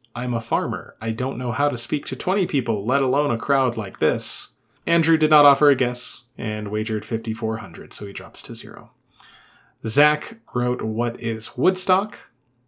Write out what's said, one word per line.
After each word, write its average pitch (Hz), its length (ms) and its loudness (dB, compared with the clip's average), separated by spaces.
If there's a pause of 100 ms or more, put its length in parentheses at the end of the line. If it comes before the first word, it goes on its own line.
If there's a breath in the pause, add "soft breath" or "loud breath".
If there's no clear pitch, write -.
(160)
"I'm 123 180 -4
a - 80 0
farmer. 147 580 -4
I 113 120 -2
don't 127 260 -2
know 123 160 -2
how 143 160 2
to 127 80 -2
speak - 300 -4
to 135 100 -4
twenty 190 300 0
people, 113 380 0
let 135 160 2
alone 139 300 2
a 113 60 0
crowd 135 400 0
like 101 220 -8
this." - 500 0 (360)
Andrew 165 320 4
did 151 120 2
not 147 160 8
offer 143 240 8
a 139 60 6
guess - 480 -4 (140)
and 107 300 -4
wagered 107 380 -2
fifty-four 110 520 -2
hundred, 92 360 -12
so 107 120 -10
he 98 60 -10
drops - 300 -14
to 120 140 -10
zero. - 360 -14 (960 soft breath)
Zach 143 500 2 (160)
wrote 123 280 0
What 113 400 -2
is 113 360 -6
Woodstock 185 720 0 (380)